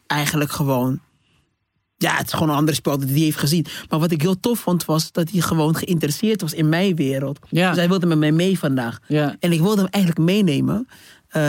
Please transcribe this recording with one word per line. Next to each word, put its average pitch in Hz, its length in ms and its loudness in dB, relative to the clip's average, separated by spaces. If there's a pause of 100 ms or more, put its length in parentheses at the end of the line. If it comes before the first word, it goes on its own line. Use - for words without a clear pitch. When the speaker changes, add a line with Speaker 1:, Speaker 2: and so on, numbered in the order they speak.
Speaker 1:
eigenlijk 147 440 -2
gewoon, 135 480 0 (1000)
ja, - 180 0
het 139 120 -4
is - 60 -10
gewoon 160 160 0
een 147 60 0
ander 151 200 2
spel 143 240 -2
dat 135 100 -4
hij 139 100 0
heeft 156 180 0
gezien. 151 280 0 (240)
Maar 160 100 0
wat 165 120 0
ik 165 100 -2
heel 185 180 0
tof 240 200 0
vond, 175 260 -2
was 160 260 -2
dat 165 200 -2
hij 180 100 0
gewoon 156 340 0
geïnteresseerd 170 640 -2
was 165 120 -6
in 156 160 0
mijn 180 260 2
wereld. 135 440 -2 (100)
Speaker 2:
Ja. 175 200 2
Speaker 1:
Dus 165 80 0
hij 175 100 2
wilde 180 180 2
met 165 120 2
mij 151 140 2
mee 175 280 2
vandaag. 127 480 -2
Speaker 2:
Ja. 151 320 0
Speaker 1:
En 175 120 0
ik 165 80 2
wilde 196 220 2
hem 185 100 0
eigenlijk 170 340 2
meenemen. 175 640 0 (400)
Eh, 156 220 -2